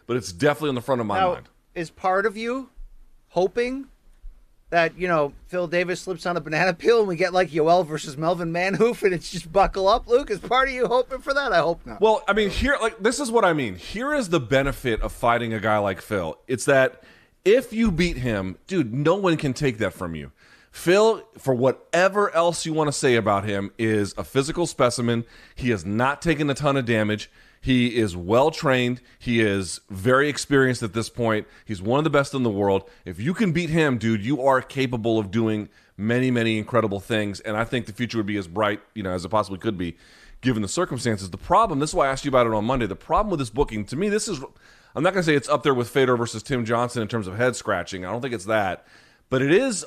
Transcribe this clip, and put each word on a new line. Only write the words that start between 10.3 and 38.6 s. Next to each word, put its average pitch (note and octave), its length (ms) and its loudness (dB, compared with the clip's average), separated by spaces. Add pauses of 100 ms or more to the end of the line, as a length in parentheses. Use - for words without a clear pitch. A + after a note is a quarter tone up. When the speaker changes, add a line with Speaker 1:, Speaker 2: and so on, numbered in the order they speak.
Speaker 2:
part C4 280 2
of C4 60 -6
you B3 140 -2
hoping B3+ 320 0
for B3+ 120 -4
that? C#4 200 -2
I E3+ 60 4
hope E3 280 0
not. A2 140 -12
Speaker 1:
Well, G#3+ 260 4
I G3+ 60 4
mean, G#3 180 2
here, C4+ 300 0
like, A3 180 -2
this A3+ 220 0
is B3+ 100 -4
what A3+ 140 4
I F3 80 6
mean. A#2+ 240 -2
Here B3+ 360 -6
is B3+ 160 -2
the E3 120 2
benefit C3 600 0
of A2 100 -4
fighting A#2 420 0
a G#2+ 60 -4
guy G#2+ 180 2
like G2 220 -2
Phil. F2 360 -4 (120)
It's B2+ 160 -2
that C3+ 400 4 (400)
if B3 280 4
you A3 200 2
beat E3 240 0
him, G#2 500 -4
dude, C#3+ 260 -2
no D3 220 2
one F#3+ 220 2
can C#3 160 -2
take B2 260 -2
that G2 140 0
from E2+ 240 -8
you. C#2+ 160 -12 (400)
Phil, G3+ 500 2 (160)
for C3+ 160 -2
whatever F3+ 800 0
else E3+ 320 0
you D#3+ 60 -4
wanna D3+ 200 0
say C3 220 2
about G2+ 300 2
him, G2+ 340 -4
is G#2+ 400 0
a F#2+ 60 -6
physical D#3 420 -2
specimen. A#2+ 580 0 (300)
He B2 160 -4
has F#2 160 -2
not B2 340 -2
taken D3+ 300 0
a C3 40 0
ton C#3 220 0
of C3 80 0
damage. G#2+ 460 0 (320)
He B2 340 2
is G#2+ 180 0
well-trained. B2 880 2 (180)
He A#2 220 0
is G2 480 0
very B2+ 400 2
experienced C3 540 2
at G#2 100 -6
this A2 160 -4
point. A2 400 -2 (160)
He's G2+ 160 -8
one A2+ 180 0
of D#3 60 0
the D#3+ 60 0
best C#3 240 0
in C3+ 80 -2
the A#2 80 0
world. G2 380 0 (180)
If F2+ 120 -12
you C3+ 140 -2
can F3+ 200 0
beat E3 180 -2
him, D#3 260 2
dude, A2 280 0
you C3 180 -2
are C3+ 180 4
capable A#2 580 -2
of G2 120 -2
doing G#2+ 400 -2 (260)
many, B2 340 0
many A2+ 280 0
incredible G#2 420 0
things. G#2 400 -4
And G#2+ 160 -6
I A2+ 80 0
think A#2 220 -4
the G#2 60 -14
future A#2 260 -6
would G#2 80 -2
be G#2 100 -4
as F#2+ 100 -6
bright, G#2 360 -2 (120)